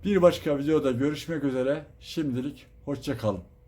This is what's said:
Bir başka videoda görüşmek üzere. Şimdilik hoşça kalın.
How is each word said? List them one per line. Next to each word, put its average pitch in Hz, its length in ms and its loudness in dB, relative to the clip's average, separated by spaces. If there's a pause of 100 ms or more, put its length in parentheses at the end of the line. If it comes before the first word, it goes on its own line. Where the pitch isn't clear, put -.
Bir 196 160 4
başka 160 360 4
videoda 143 340 2
görüşmek 143 520 -2
üzere. 131 420 -2 (140)
Şimdilik 139 680 -6 (180)
hoşça 135 320 -6
kalın. 101 500 -6